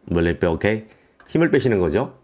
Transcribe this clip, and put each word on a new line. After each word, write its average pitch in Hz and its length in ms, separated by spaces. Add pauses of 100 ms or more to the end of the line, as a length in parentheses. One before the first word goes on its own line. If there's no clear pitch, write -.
Will 85 180
it 85 120
be 87 100
okay? 104 360 (420)
힘을 160 240
빼시는 123 280
거죠. 92 340 (100)